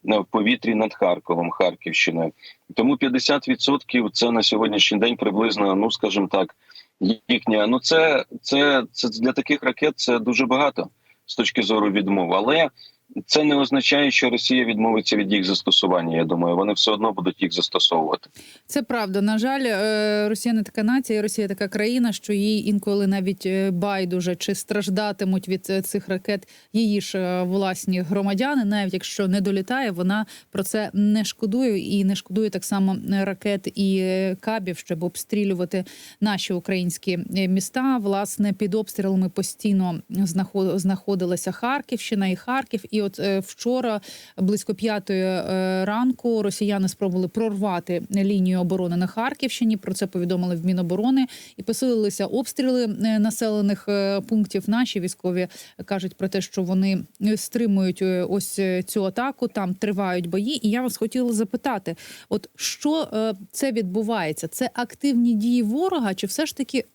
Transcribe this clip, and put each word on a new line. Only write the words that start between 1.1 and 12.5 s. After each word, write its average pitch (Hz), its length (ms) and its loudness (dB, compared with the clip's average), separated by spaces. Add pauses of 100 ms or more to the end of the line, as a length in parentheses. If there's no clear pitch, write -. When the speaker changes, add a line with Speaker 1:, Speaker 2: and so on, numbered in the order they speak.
Speaker 1:
Харківщиною. 82 800 0 (420)
Тому 127 240 2
п'ятдесят 131 500 0
відсотків — 127 680 0
це 120 180 2
на 113 120 2
сьогоднішній 107 560 2
день 117 160 2
приблизно, 104 600 2
ну, 107 160 2
скажімо 98 400 0
так, 95 240 0 (720)
їхня. 110 400 2
Ну, 123 120 2
це, 160 460 4 (160)
це, 139 500 4
це - 180 -4
для 113 220 0
таких - 320 -2
ракет 143 320 0
це 120 240 0
дуже 120 260 0
багато 131 420 0 (380)
з - 100 -12
точки 113 280 0
зору 104 280 2
відмов. 95 420 2
Але 139 360 4 (560)